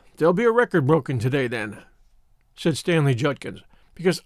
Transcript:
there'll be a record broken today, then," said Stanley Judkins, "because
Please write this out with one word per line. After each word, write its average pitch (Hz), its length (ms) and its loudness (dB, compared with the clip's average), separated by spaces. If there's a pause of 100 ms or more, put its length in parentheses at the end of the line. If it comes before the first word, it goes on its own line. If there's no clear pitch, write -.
(160)
there'll 160 160 4
be 214 120 2
a 233 80 4
record 208 340 2
broken 143 320 -2
today, 123 300 -2
then," 107 340 -8 (760)
said 165 220 -2
Stanley 151 360 2
Judkins, 131 480 -4 (320)
"because 175 320 -2